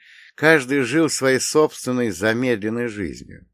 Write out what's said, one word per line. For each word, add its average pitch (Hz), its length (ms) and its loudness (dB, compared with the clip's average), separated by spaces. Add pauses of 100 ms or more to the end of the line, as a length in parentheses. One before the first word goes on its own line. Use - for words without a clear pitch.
(340)
каждый 143 480 2
жил 143 260 2
своей 131 320 0
собственной 127 680 0
замедленной 110 800 -2
жизнью. 69 640 -10